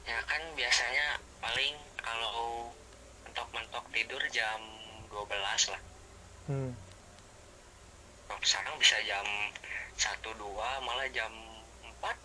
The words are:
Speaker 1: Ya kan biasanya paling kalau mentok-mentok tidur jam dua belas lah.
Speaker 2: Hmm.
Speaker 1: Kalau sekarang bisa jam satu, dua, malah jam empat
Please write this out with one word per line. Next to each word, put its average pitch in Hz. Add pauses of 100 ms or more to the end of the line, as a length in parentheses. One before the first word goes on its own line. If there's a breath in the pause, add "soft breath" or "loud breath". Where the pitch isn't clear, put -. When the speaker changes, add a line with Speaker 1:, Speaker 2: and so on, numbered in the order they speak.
Speaker 1:
Ya 117
kan 151
biasanya 127 (240)
paling 131 (240)
kalau 117 (560)
mentok-mentok 117 (120)
tidur 120
jam 110 (480)
dua 104
belas 101
lah. 92 (720)
Speaker 2:
Hmm. 131 (1500)
Speaker 1:
Kalau 104
sekarang 131
bisa 123
jam 101 (720 loud breath)
satu, 110
dua, 110
malah 127
jam 117 (480)
empat 117 (100)